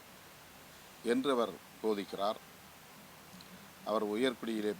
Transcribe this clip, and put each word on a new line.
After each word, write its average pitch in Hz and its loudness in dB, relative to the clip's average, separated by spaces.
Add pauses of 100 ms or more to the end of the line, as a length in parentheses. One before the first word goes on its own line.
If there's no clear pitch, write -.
(1040)
என்று 131 6
அவர் 113 6 (300)
போதிக்கிறார். 101 2 (1500)
அவர் 107 4
உயர்குடியிலே 110 2